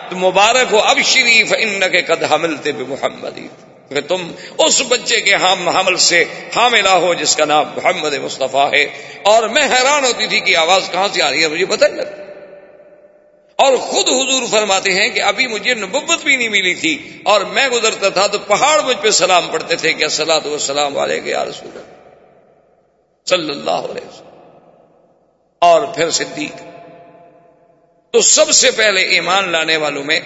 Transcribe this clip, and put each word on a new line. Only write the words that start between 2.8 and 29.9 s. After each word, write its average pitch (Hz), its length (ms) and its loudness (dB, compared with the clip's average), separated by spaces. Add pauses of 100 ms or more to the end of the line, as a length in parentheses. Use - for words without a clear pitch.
کہ 139 120 -4
تم 175 300 -4 (260)
اس - 300 2
بچے 226 340 0
کے 202 140 2
ہم 185 340 0
حمل 185 280 0
سے 170 260 4 (320)
حاملہ 208 480 4
ہو 175 100 2
جس 143 220 0
کا 151 100 2
نام 147 200 2 (100)
محمد 151 380 -2
مصطفیٰ 135 600 -2
ہے۔ 143 120 4 (380)
اور 214 260 4
میں 277 160 2
حیران 254 400 2
ہوتی 220 220 -2
تھی 196 120 0
کہ 185 180 2
آواز 175 340 2
کہاں 190 220 0
سے 175 80 0
آ 147 100 2
رہی 143 100 0
ہے، 165 60 2
مجھے 165 180 -2
پتہ 208 200 2
نہیں - 120 -2
لگتا۔ - 260 -10 (1400)
اور 262 180 4
خود 359 320 -4
حضور 262 420 0
فرماتے 196 420 2
ہیں 202 160 2
کہ 202 120 -2
ابھی 202 260 0
مجھے 220 260 -2
نبوت 277 500 -4
بھی 285 120 2
نہیں 240 140 -2
ملی 190 240 0
تھی - 500 -6
اور 202 180 2
میں 196 280 -2
گزرتا 214 400 0
تھا 185 180 2
تو 202 100 -4
پہاڑ 262 440 2
مجھ 254 200 -2
پہ 220 80 0
سلام 180 420 2
پڑھتے 160 240 -4
تھے 160 180 0
کہ 151 100 -4
الصلاۃ 156 420 0
والسلام 143 520 -2
علیک 78 300 -2
یا 67 180 -2
رسول 60 280 -12
اللہ - 220 -20 (1300)
صلی 170 240 -2
اللہ 147 220 -6
علیہ - 360 -6
وسلم۔ - 280 -20 (1300)
اور 170 200 6 (140)
پھر 165 140 0
صدیق، - 520 -6 (1500)
تو 233 80 4
سب 302 300 4
سے 254 200 4
پہلے 208 300 2
ایمان 180 480 0
لانے 160 280 0
والوں 143 260 -4